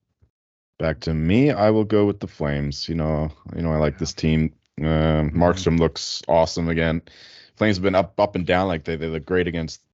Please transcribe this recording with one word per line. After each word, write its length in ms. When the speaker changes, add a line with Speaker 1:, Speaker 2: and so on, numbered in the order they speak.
Speaker 1:
back 220
to 140
me, 360
I 200
will 140
go 220
with 140
the 60
Flames. 640
You 80
know, 340
you 80
know, 100
I 40
like 220
this 180
Speaker 2:
Yeah. 40
Speaker 1:
team. 340
Uh, 500
Markstrom 480
looks 480
awesome 420
again. 340
Flames 200
have 60
been 120
up, 240
up 160
and 120
down. 200
Like, 180
they, 120
they 120
look 180
great 200
against 360